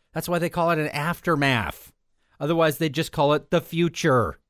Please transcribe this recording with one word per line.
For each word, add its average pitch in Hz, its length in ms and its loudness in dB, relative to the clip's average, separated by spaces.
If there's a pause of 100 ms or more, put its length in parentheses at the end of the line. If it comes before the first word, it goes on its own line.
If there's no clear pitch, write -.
(120)
That's 160 160 -8
why 175 100 0
they 165 120 -2
call 170 220 0
it 160 60 0
an 151 100 -2
aftermath. 143 1040 -2 (480)
Otherwise, 160 380 2
they'd 160 160 -2
just 156 180 -4
call 147 220 2
it 151 160 -4
the 170 120 2
future. 151 760 0 (120)